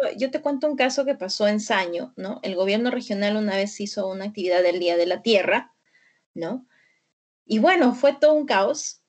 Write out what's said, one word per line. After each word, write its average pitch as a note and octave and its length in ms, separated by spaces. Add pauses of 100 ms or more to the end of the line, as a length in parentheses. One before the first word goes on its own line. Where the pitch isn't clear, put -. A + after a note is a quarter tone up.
(180)
yo C4 140
te D4 100
cuento C#4+ 280
un D4 80
caso C4 280
que C#4 100
pasó G3+ 320
en G#3+ 120
Saño, F3+ 580
¿no? G3 260
El F#3+ 120
gobierno G3+ 360
regional G#3 460
una G#3 180
vez G3 260
hizo G3+ 260
una F#3+ 180
actividad F3+ 380
del F3+ 160
Día F3 180
de F3 100
la F3+ 140
Tierra, G#3 520 (600)
¿no? F#3+ 340 (760)
Y A3 140
bueno, D#4 360
fue - 240
todo D4+ 140
un D4+ 120
caos. - 640